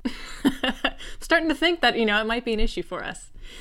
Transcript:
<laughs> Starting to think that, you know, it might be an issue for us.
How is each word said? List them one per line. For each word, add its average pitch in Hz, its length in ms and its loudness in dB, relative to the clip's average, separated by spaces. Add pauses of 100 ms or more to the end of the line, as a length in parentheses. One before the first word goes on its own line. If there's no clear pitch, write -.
(440)
<laughs> - 800 -2
Starting 330 260 2
to 302 80 2
think 339 240 2
that, 240 180 4
you 226 80 4
know, 214 140 4
it 220 60 0
might 233 180 0
be 233 80 0
an 208 80 2
issue 180 240 2
for - 180 -8
us. - 300 -10 (300)